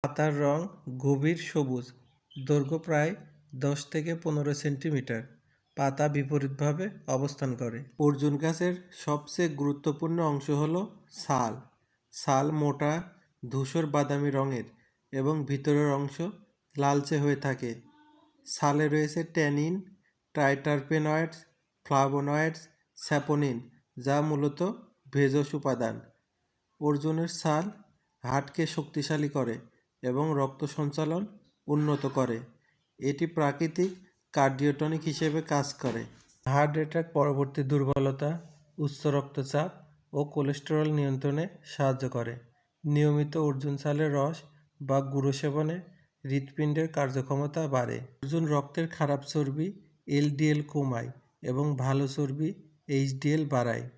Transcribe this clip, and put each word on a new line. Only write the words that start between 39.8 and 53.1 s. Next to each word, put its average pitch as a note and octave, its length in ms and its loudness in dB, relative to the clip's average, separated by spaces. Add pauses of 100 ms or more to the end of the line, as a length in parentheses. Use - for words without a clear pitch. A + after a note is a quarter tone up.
ও D3 120 0
কোলেস্টেরল D3 680 0
নিয়ন্ত্রণে C#3+ 520 0 (200)
সাহায্য C3 440 0
করে। A#2 260 -4 (500)
নিয়মিত D3 520 2
অর্জুন C#3+ 400 0
ছালের D3 380 0
রস C#3+ 220 0 (460)
বা C3+ 180 2
গুঁড়ো C#3 320 0
সেবনে D3+ 440 0 (480)
হৃৎপিণ্ডের D3 640 0
কার্যক্ষমতা C#3+ 800 -2
বাড়ে। B2 300 0 (240)
অর্জুন D#3+ 240 0
রক্তের D3 420 0
খারাপ C#3+ 360 0
চর্বি D3+ 420 -2 (400)
এলডিএল D3 560 2
কমায় C3 480 -2 (320)
এবং C#3+ 340 0
ভালো C3+ 320 2
চর্বি C#3+ 400 -2 (380)
এইচডিএল C#3 600 2